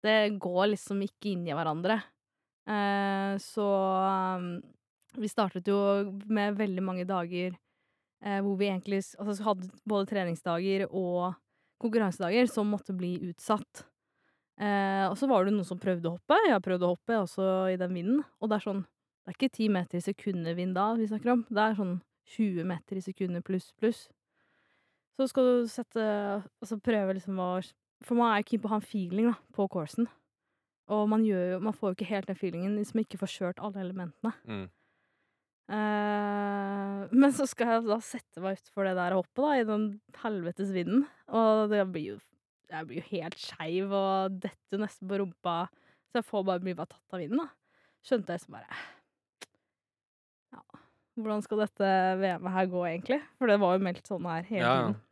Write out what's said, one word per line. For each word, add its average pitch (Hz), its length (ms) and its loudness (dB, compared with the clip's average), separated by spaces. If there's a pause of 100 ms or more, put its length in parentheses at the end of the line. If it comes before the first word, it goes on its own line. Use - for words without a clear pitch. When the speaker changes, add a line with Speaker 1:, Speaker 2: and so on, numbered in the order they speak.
Speaker 1:
det 214 340 4
går 185 320 2
liksom 196 320 -2
ikke 202 320 -6
inn 175 140 -4
i 143 80 -2
hverandre. 165 420 0 (680)
Eh, 196 720 0
så, 202 280 -4 (320)
ehm, 185 500 -2 (680)
vi 220 120 -4
startet 190 400 -2
jo 202 120 2 (500)
med 208 280 2
veldig 190 280 -2
mange 185 240 -4
dager, 180 480 -4 (680)
eh, 196 180 -2
hvor 196 180 0
vi 202 100 2
egentlig 196 340 0
s-, - 160 -14
altså, 208 240 -4
hadde 190 280 0 (180)
både 202 180 2
treningsdager 185 800 0
og 180 480 -2 (460)
konkurransedager 214 680 2
som 208 220 0
måtte 202 240 -4
bli 180 220 -2 (140)
utsatt. - 540 -2 (760)
Eh, 196 480 2
og 185 100 0
så 269 140 0
var 190 160 6
det 202 80 2
noen 190 120 -2
som 180 120 -8
prøvde 175 280 -2
å 175 100 -2
hoppe. 320 280 4
Jeg 320 80 6
har 190 100 4
prøvd 180 200 0
å 180 120 2
hoppe 233 200 -4
også 190 340 0 (240)
i 185 40 0
den 180 180 -2
vinden, 214 280 0 (180)
og 220 100 -2
det 214 80 2
er - 80 -6
sånn, 196 180 -4 (420)
det 185 60 -10
er - 40 -10
ikke 269 180 0
ti 220 140 0
meter 180 300 0
i 175 40 -4
sekundet 175 540 -4
vind 180 180 -2
da 202 200 2
vi 226 120 2
snakker 214 260 -2
om. 240 140 2
Det 208 160 0
er 220 120 2
sånn 185 240 0 (260)
tjue 185 400 0
meter 185 340 -6
i 180 40 -6
sekundet 180 420 -4
pluss, 185 340 -4
pluss. 220 280 0 (1120)
Så 269 100 2
skal 254 160 4
du 247 240 4
sette, 233 340 -4 (600)
altså, 220 160 -6
prøve 202 360 2
liksom 190 240 -4
å, 180 120 0 (520)
for - 120 -2
man 233 180 6
er 208 100 2
jo - 80 -6
keen 214 120 2
på 214 60 -4
å 214 60 2
ha 208 40 2
en - 80 -4
feeling 202 440 2
da, 214 60 -2 (180)
på 202 160 2
coursen. 185 360 -2 (840)
Og 208 200 2
man 220 140 4
gjør 185 300 2
jo, 185 80 -2
man 214 140 -2
får 202 160 -2
jo 185 60 -4
ikke 190 140 -6
helt 196 160 -2
den 190 120 -6
feelingen 185 400 -4
hvis 214 160 -6
man 220 100 0
ikke - 160 -10
får 196 140 -4
kjørt 180 280 -6
alle 196 200 -8
elementene. 185 500 -6 (100)
Speaker 2:
Mm. 98 240 -8 (1000)
Speaker 1:
Eh, 202 1300 -2 (100)
men 269 240 6
så 269 120 -2
skal 233 280 0
jeg 226 120 0
da 214 140 2
sette - 420 -14
meg 190 160 -4
ut - 140 -20
for 196 160 0
det 190 80 0
der 180 180 0
hoppet 190 280 0
da, 302 120 2
i 240 140 2
den 214 180 0 (360)
helvetes 190 500 -4
vinden. 185 320 2 (220)
Og 220 440 4
det 208 120 4 (100)
blir 165 220 -6
jo, - 20 -12 (540)
jeg 160 180 -8
blir 123 140 -8
jo - 80 -18
helt 170 260 -6
skeiv 185 560 -4
og 190 480 0
detter - 400 -8
nesten 202 300 -8
på 196 100 -2
rumpa. 175 380 -4 (500)
Så 233 140 -2
jeg - 80 -12
får 151 180 -2
bare, 180 160 0
blir 185 140 -4
bare - 160 -8
tatt - 240 -12
av - 20 -6
vinden 226 220 -2
da. 294 60 -8 (580)
Skjønte 208 260 -2
jeg 175 140 -8
så - 80 -20
bare, - 260 -14 (1700)
ja, - 100 -20 (540)
hvordan 214 280 -2
skal 214 160 0
dette 202 280 2 (260)
V 190 140 0 (100)
M-et 185 160 -4
her 185 160 2
gå 180 160 -2
egentlig? 185 320 -2 (160)
For 240 160 2
det 202 100 8
var 180 160 6
jo 196 80 2
meldt 175 240 -4
sånn 175 220 -4
her 165 180 -4
hele 208 160 0
Speaker 2:
Ja, 120 80 6
ja. 127 140 4
Speaker 1:
tiden. 110 140 -2 (120)